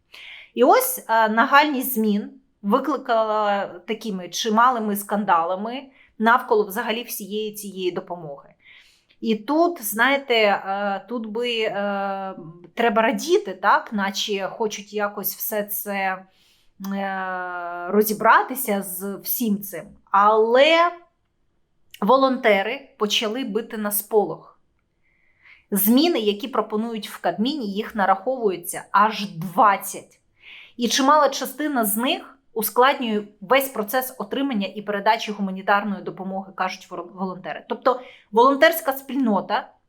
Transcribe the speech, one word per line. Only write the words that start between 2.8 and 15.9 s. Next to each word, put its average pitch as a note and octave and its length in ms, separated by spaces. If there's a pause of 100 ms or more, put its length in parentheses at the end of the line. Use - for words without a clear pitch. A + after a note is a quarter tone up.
такими F#3+ 640
чималими A3 680
скандалами G3+ 880 (360)
навколо A3 480
взагалі A3+ 360
всієї G#3+ 500
цієї F#3 380
допомоги. E3+ 580 (720)
І A3 140
тут, D#4+ 480
знаєте, B3+ 520
е, G3 760
тут A#3+ 160
би, A#3 340
е, A3 140 (1000)
треба A#3 280
радіти, A#3 520
так? B3 400
Наче G3 540
хочуть G#3 460
якось G#3 420
все G#3 280
це, F#3+ 640 (720)